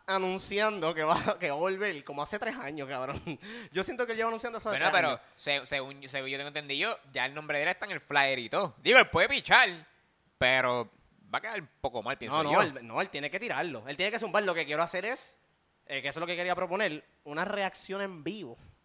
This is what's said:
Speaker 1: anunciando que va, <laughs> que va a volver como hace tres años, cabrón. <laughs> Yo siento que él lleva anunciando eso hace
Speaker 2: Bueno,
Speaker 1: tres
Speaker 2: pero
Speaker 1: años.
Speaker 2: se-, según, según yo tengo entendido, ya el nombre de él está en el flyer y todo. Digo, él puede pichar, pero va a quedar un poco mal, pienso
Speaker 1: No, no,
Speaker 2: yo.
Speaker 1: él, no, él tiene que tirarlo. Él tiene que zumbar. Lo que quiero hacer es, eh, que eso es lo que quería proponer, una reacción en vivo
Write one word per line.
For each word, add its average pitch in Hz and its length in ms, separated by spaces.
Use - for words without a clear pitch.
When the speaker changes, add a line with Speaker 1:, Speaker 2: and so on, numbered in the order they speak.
Speaker 1:
anunciando 190 880
que 156 100
va, 160 140
<laughs> 202 200
que 165 120
va 143 60
a - 20
volver 190 460
como 143 180
hace 208 180
tres 226 160
años, 147 320
cabrón. 131 320
<laughs> 226 200
Yo 185 120
siento 247 220
que 226 60
él 220 60
lleva 226 100
anunciando 226 300
eso 220 120
hace 185 80
Speaker 2:
Bueno, 175 120
Speaker 1:
tres 190 100
Speaker 2:
pero 160 100
Speaker 1:
años. 120 100
Speaker 2:
se-, 143 300
según, 139 420
según 135 220
yo 135 80
tengo 143 100
entendido, 147 500
ya 127 140
el 135 80
nombre 151 240
de 147 60
él 175 60
está 208 160
en 202 60
el 151 80
flyer 139 400
y 113 80
todo. 165 340
Digo, 233 160
él 214 100
puede 170 200
pichar, 247 400
pero 127 500
va - 60
a - 20
quedar 214 200
un 147 80
poco 120 240
mal, 135 140
pienso 123 220
Speaker 1:
No, 156 40
no, 147 80
Speaker 2:
yo. 190 100
Speaker 1:
él, 131 240
no, 117 140
él 190 100
tiene 147 220
que 190 80
tirarlo. 151 480
Él 147 80
tiene 196 160
que 226 80
zumbar. 208 240
Lo 180 100
que 160 100
quiero 151 200
hacer 185 200
es, - 320
eh, 139 160
que 139 60
eso 139 100
es - 20
lo 175 80
que 175 80
quería 180 180
proponer, 180 500
una 151 200
reacción 196 560
en 185 220
vivo 160 340